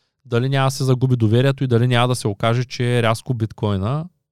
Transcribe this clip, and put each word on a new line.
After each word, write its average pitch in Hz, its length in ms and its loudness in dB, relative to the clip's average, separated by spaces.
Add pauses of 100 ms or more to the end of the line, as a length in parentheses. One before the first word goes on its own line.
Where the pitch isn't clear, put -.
(260)
дали 120 240 -2
няма 135 180 2
да 135 40 0
се 135 120 -6
загуби 127 320 2
доверието 123 480 2
и 135 40 0
дали 120 200 2
няма 123 200 2
да 127 80 -2
се - 120 -4
окаже, 113 360 0
че 120 400 -2
рязко 113 300 -2
биткоина 110 760 -4 (220)